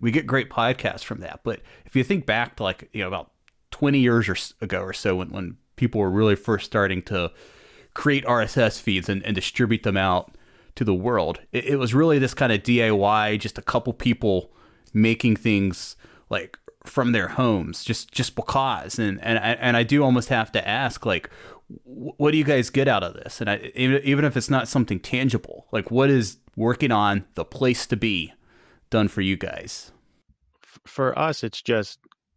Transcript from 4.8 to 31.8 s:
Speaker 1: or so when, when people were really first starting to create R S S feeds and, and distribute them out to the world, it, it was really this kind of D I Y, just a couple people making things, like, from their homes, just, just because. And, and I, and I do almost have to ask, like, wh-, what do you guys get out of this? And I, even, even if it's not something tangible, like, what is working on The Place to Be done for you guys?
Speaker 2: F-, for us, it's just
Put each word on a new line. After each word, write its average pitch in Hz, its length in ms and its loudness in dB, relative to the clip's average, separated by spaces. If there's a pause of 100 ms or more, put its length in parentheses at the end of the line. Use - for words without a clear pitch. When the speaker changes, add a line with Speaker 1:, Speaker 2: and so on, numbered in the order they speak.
Speaker 1:
or 92 120 -8
so 95 240 0
when, 92 140 -6
when 87 260 -10 (200)
people 117 240 0
were 95 100 2
really 104 260 4
first 104 280 -2
starting 95 380 0
to 87 300 -4 (600)
create 139 300 0
R 120 160 2
S 110 160 -2
S 113 240 2
feeds 95 280 0
and, 98 160 -2
and 107 100 -2
distribute 110 480 0
them 98 140 0
out 92 400 0 (400)
to 123 80 -2
the 101 100 2
world, 92 460 -2 (120)
it, 117 140 -4
it 139 100 0
was 123 160 0
really 151 260 4
this 131 160 0
kind 127 160 0
of 104 120 0
D 120 200 2
I 110 100 4
Y, 107 440 2
just - 220 -8
a 101 40 -14
couple 120 300 -2
people 110 600 0 (420)
making 113 420 4
things, 98 600 -2 (340)
like, - 280 -6 (260)
from 123 280 0
their 98 160 0
homes, 110 560 0
just, - 260 -4
just - 240 -4
because. 117 640 -4
And, 101 240 -2
and 113 160 0
I, 110 140 0
and 120 240 0
I 120 60 4
do 143 200 4
almost 123 280 4
have 117 220 0
to 101 160 -2
ask, 120 380 -4
like, 92 240 -2 (540)
wh-, 127 340 -14
what 147 140 4
do 156 60 4
you 151 60 2
guys 131 260 2
get 135 180 2
out 101 160 2
of 85 100 -8
this? - 260 -14
And 107 80 -2
I, 101 260 -4
even, 131 280 2
even 143 220 2
if 139 120 0
it's 123 140 -2
not 127 180 2
something 107 300 0
tangible, 123 720 -4
like, 107 200 -4
what 131 200 4
is 120 280 2 (180)
working 120 340 0
on 101 340 2 (100)
The 82 100 -6
Place 127 420 -2
to 127 100 -2
Be 98 360 -4 (580)
done 107 180 2
for - 120 -4
you 95 160 0
guys? - 560 -12 (720)
Speaker 2:
F-, - 220 -20
for 131 320 -2
us, 151 260 -2
it's - 180 -8
just 110 380 -2 (360)